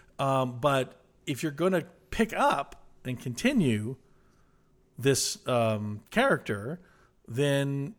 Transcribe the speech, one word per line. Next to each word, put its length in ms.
Um, 400
but 420
if 160
you're 100
gonna 340
pick 220
up 520
and 160
continue 760
this, 480
um, 540
character, 680
then, 720